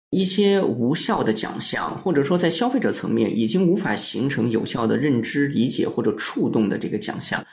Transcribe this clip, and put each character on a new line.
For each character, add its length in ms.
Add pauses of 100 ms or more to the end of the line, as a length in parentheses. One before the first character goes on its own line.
一 160
些 380
无 320
效 280
的 80
奖 300
项， 380
或 120
者 140
说 140
在 100
消 220
费 100
者 100
层 200
面 280
已 80
经 220
无 80
法 180
形 340
成 220
有 140
效 220
的 100
认 240
知 260
理 220
解 180
或 160
者 120
触 340
动 180
的 120
这 100
个 100
奖 220
项， 320